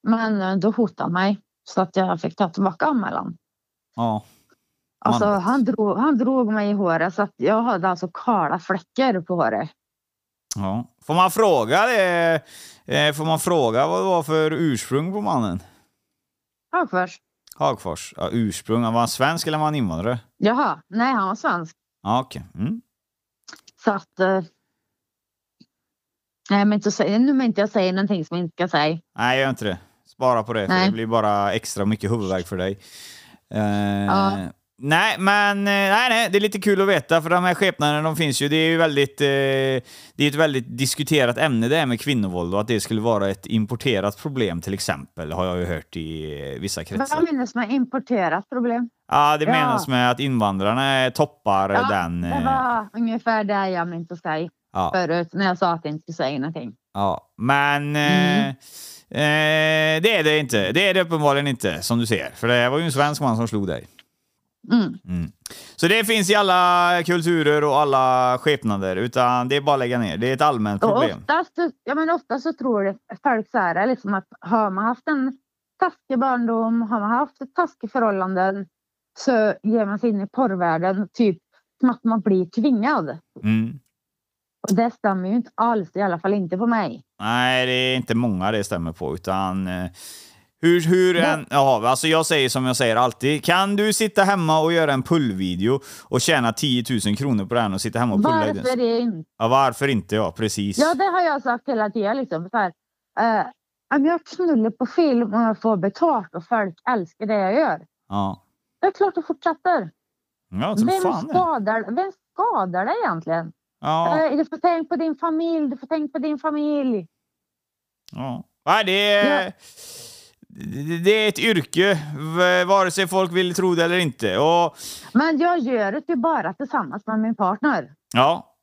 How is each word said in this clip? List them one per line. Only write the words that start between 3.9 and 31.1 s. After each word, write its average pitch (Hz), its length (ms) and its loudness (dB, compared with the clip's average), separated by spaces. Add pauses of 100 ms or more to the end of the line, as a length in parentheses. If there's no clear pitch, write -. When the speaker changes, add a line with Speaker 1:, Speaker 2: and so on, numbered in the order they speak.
Speaker 2:
Ja. 113 280 -2 (840)
Speaker 1:
Alltså, 226 200 2
Speaker 2:
Manligt. 202 200 2
Speaker 1:
han 247 200 2
drog, 208 320 0
han 269 200 2
drog 240 360 2
mig 208 160 0
i 208 40 2
håret 175 400 0
så 208 80 -4
att - 160 -4
jag 208 240 2
hade 196 280 0
alltså 180 240 -4
kala 175 460 0
fläckar 190 600 -2
på 180 140 -4
håret. 127 340 0 (840)
Speaker 2:
Ja. 101 300 -4 (200)
Får 147 80 -2
man 180 180 4
fråga 175 540 4
det, 175 560 2 (440)
eh, 147 280 0
får 151 120 -4
man 160 140 0
fråga 139 480 2
vad 175 120 0
det 190 60 0
var 180 180 2
för 156 300 0
ursprung 147 580 -2
på 208 100 -6
mannen? 117 420 -2 (1080)
Speaker 1:
Hagfors. 180 460 -2 (380)
Speaker 2:
Hagfors. 117 600 -4
Ja, 87 140 -4
ursprung. 113 500 -2
Var 113 100 0
han 117 160 2
svensk 156 400 -2
eller 156 100 -2
var 156 80 0
han 151 100 -2
invandrare? 110 440 -2 (180)
Speaker 1:
Jaha. 208 520 0
Nej, 240 240 -2
han 202 140 0
var 196 80 -4
svensk. 175 400 -4 (280)
Speaker 2:
Ja, 107 180 0
okej. - 220 -12 (120)
Mm. 175 260 -4 (1000)
Speaker 1:
Så 220 80 0
att... - 280 -8
Eh... 190 220 2 (2000)
Nej, 202 160 2
men 208 80 4
inte 208 180 0
säga, 202 280 0
nu 269 140 4
men 262 120 2
inte 214 160 0
jag 208 80 0
säger 185 240 0
någonting 196 320 0
som 170 120 -6
jag 175 80 -2
inte 165 80 -8
ska 175 140 -2
säga. 156 320 0 (180)
Speaker 2:
Nej, 127 220 2
gör 135 100 2
inte 120 160 -4
det. 92 120 -2 (280)
Spara 127 380 0
på 117 100 -6
det, 104 140 0
för - 60 0
Speaker 1:
Nej. 185 120 2
Speaker 2:
det 196 60 2
blir 113 140 -4
bara 104 480 2